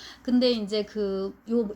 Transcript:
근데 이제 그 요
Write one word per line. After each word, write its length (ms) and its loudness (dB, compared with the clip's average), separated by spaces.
근데 300 4
이제 320 -2
그 500 -4
요 260 0